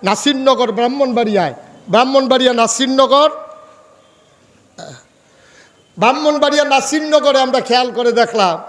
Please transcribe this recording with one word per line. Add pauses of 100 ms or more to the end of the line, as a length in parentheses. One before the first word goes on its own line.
নাসিরনগর,
ব্রাহ্মণবাড়িয়ায়, (360)
ব্রাহ্মণবাড়িয়া,
নাসিরনগর, (2750)
ব্রাহ্মণবাড়িয়া,
নাসিরনগরে
আমরা
খেয়াল
করে
দেখলাম